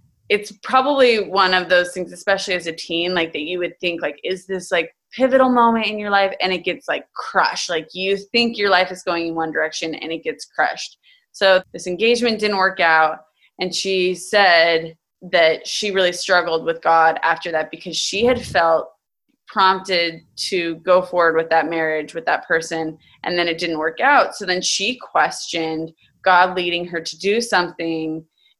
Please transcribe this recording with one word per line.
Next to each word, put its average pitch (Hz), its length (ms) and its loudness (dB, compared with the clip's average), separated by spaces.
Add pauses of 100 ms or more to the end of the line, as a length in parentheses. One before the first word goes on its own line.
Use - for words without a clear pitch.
(300)
It's 208 220 -2 (120)
probably 262 560 4 (100)
one 185 240 2
of 180 160 2
those 180 240 2
things, 180 180 -6
especially 190 440 -2
as 170 120 -6
a 165 60 -6
teen, 170 400 -4
like, 165 200 -2
that 151 80 -6
you 175 180 -6
would 175 200 -6
think, 170 220 -4
like, 151 220 -6
"Is 185 240 -6
this, 185 240 -8
like, 170 240 -2 (160)
pivotal 262 380 4
moment 233 380 4
in 214 120 -4
your 208 100 -6
life?" 196 320 2
And 185 120 -2
it 175 100 -4
gets, - 240 -6
like, 147 260 -4
crushed. - 560 -2
Like, 160 240 -4
you 190 240 -2
think 233 400 -2
your 202 120 0
life 185 220 4
is 185 120 -14
going 170 240 -2
in 165 80 -6
one 160 160 -4
direction 160 440 -4
and 160 160 -10
it 165 120 -10
gets 156 220 -8
crushed. - 520 -4 (340)
So 190 300 4 (120)
this 175 140 -10
engagement 226 520 0
didn't 208 180 0
work 185 220 0
out. 160 400 4 (400)
And 185 160 -4
she 185 400 -2
said 170 800 4 (260)
that 170 460 2
she - 240 -4
really 185 220 2
struggled 170 520 0
with 165 160 -4
God 165 420 4
after 170 280 -2
that 156 200 -4
because 165 240 -12
she 202 300 -2
had 240 180 2
felt 165 460 2 (580)
prompted 185 720 0 (140)
to 170 420 -4
go 185 240 4
forward 170 340 2
with 160 140 0
that 160 200 2
marriage 156 460 -4
with 165 100 -8
that 156 220 -2
person, 160 500 -2 (260)
and 175 140 -2
then 175 100 0
it 165 100 -2
didn't 170 200 -4
work 156 240 -4
out. 254 340 4
So 202 100 -10
then 180 160 -2
she 208 340 -4
questioned 160 1000 -4 (300)
God 185 320 4
leading 175 320 -2
her 170 140 -6
to 165 180 -12
do 202 200 0
something 165 880 -4 (340)